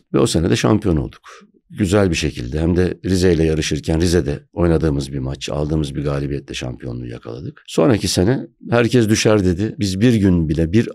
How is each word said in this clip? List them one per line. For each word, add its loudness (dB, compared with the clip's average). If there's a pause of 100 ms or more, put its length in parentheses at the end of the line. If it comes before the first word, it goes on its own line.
(140)
Ve 2
o 4
sene 0
de 2
şampiyon 2
olduk. -6 (560)
Güzel 2
bir 0
şekilde -4
hem 2
de 0
Rize 2
ile 2
yarışırken -2
Rize'de 0 (140)
oynadığımız 0
bir -6
maç, -8
aldığımız -2
bir -6
galibiyetle -6
şampiyonluğu -10
yakaladık. -14
Sonraki 2
sene 0 (220)
herkes 2
düşer 4
dedi. -2
Biz -2
bir 4
gün 4
bile, 0
bir 2